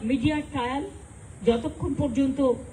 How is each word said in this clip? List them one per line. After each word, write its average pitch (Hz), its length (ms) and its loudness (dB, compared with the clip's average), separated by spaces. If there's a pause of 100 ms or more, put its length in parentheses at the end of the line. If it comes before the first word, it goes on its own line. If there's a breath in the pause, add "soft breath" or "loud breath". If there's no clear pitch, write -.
মিডিয়া 277 280 4 (140)
ট্রায়াল 262 320 -2 (640)
যতক্ষণ 233 440 0 (100)
পর্যন্ত 269 380 2 (340)